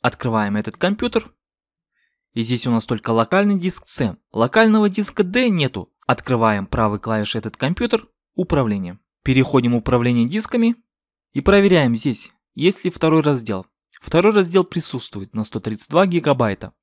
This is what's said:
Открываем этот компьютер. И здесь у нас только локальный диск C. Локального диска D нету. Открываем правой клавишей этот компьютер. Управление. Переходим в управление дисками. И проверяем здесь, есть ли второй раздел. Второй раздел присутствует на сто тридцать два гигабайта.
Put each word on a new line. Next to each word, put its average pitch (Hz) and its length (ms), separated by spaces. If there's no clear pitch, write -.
Открываем 110 560
этот 107 200
компьютер. 214 580
И 117 100
здесь 117 220
у 127 60
нас 113 160
только 117 240
локальный 185 480
диск 180 300
C. - 280
Локального 214 580
диска 202 360
D 240 240
нету. 143 440
Открываем 110 600
правой 107 340
клавишей 110 400
этот - 160
компьютер. 220 500
Управление. 107 640
Переходим 127 480
в 120 60
управление 120 500
дисками. 226 480
И 139 80
проверяем 180 560
здесь, 113 340
есть 170 300
ли 180 80
второй 160 280
раздел. 113 460
Второй 185 320
раздел 185 300
присутствует 131 720
на 110 80
сто - 160
тридцать 110 320
два 175 160
гигабайта. 127 680